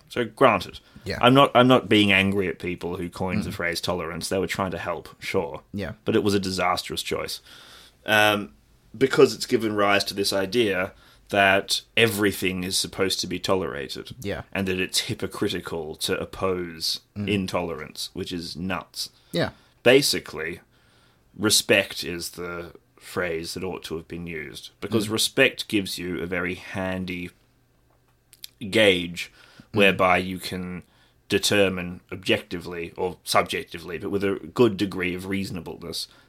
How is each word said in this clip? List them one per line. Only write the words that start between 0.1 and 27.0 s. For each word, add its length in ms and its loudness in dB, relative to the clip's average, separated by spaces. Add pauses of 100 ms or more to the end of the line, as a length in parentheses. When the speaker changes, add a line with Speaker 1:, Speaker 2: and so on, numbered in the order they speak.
Speaker 1:
granted, 540 2 (260)
Speaker 2:
Yeah. 160 -4
Speaker 1:
I'm 140 8
not, 200 8
I'm 120 8
not 220 6
being 240 6
angry 360 4
at 120 -6
people 360 -6
who 120 -6
coined 360 -4
the 60 -6
Speaker 2:
Mm. 40 -8
Speaker 1:
phrase 260 -4
tolerance. 480 -4
They 100 0
were 80 0
trying 260 -4
to 60 -6
help, 300 -8 (100)
sure. 440 -4 (100)
Speaker 2:
Yeah. 200 -6 (120)
Speaker 1:
But 100 2
it 80 4
was 120 2
a 60 2
disastrous 600 -2
choice. 380 -6 (680)
Um, 460 4 (440)
because 380 4
it's 120 -8
given 280 0
rise 300 4
to 100 -8
this 180 -2
idea 600 0 (380)
that 520 4 (140)
everything 680 2
is 140 -2
supposed 420 -2
to 60 -6
be 120 -6
tolerated. 840 -4
Speaker 2:
Yeah. 220 -8 (100)
Speaker 1:
And 160 -2
that 120 -2
it's 200 -2
hypocritical 960 -4
to 220 -2
oppose 840 -4 (160)
Speaker 2:
Mm. 120 -4
Speaker 1:
intolerance, 840 -4
which 180 -8
is 240 -8
nuts. 540 -8 (220)
Speaker 2:
Yeah. 180 -2 (320)
Speaker 1:
Basically, 760 2 (760)
respect 680 2
is 260 -8
the 420 -10 (360)
phrase 460 -4
that 100 -8
ought 200 -6
to 120 -8
have 120 -12
been 180 -10
used, 440 -12 (100)
because 280 -2
Speaker 2:
Mm. 40 -6
Speaker 1:
respect 560 2
gives 300 -2
you 220 -6
a 60 -6
very 280 -4
handy 760 -8 (1400)